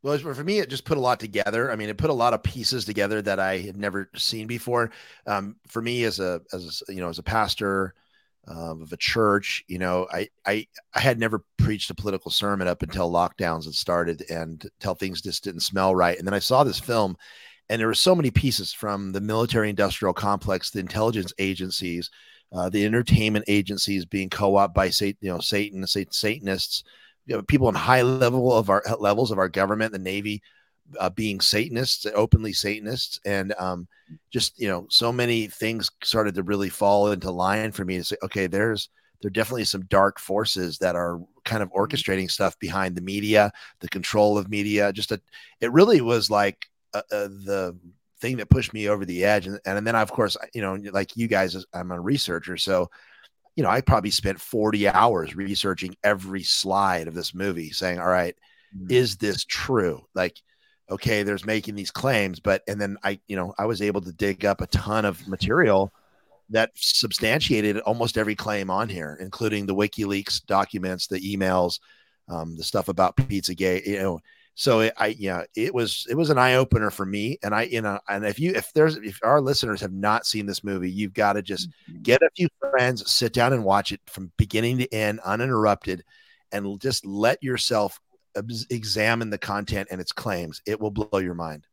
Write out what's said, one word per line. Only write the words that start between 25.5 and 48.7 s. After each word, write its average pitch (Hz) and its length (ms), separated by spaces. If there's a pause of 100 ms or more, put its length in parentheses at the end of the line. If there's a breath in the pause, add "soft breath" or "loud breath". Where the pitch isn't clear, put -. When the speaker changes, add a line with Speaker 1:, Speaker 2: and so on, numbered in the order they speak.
Speaker 1:
Sa-, 101 140 (100)
Satanists, 101 720 (440 soft breath)
you 120 80
know, 107 60
people 131 260
in 107 60
high 127 300
level 127 500
of 110 160
our, 98 140 (160)
levels 104 320
of 98 80
our 95 100
government, 104 420
the 104 60
Navy, 101 460 (560 soft breath)
uh, 92 100
being 101 320
Satanists, 123 720
openly 107 400
Satanists. 107 720
And, 98 320
um, 90 300 (420 loud breath)
just, - 300
you 117 80
know, 90 240
so 117 200
many 120 360
things 110 420 (140)
started 107 320
to 95 80
really 98 260
fall 104 420
into 95 200
line 98 400
for 101 120
me 92 140
to 87 60
say, 104 180
"Okay, 95 240
there's, 101 440 (300)
there 104 100
are - 20
definitely 113 340
some 95 200
dark 98 340
forces 95 580
that 90 180
are 87 240 (260)
kind 110 180
of 92 60
Speaker 2:
Mm-hmm. - 120
Speaker 1:
orchestrating 95 480
stuff - 300
behind 92 360
the 90 60
media, 104 500 (280 loud breath)
the 92 100
control 104 480
of 95 100
media." 101 460
Just 104 180
a, 104 80 (420 loud breath)
it 117 100
really 180 300
was 113 280
like, 101 400 (240)
uh, 104 80 (100)
uh, 101 180
the 98 460 (460)
thing 123 160
that 107 140
pushed 131 200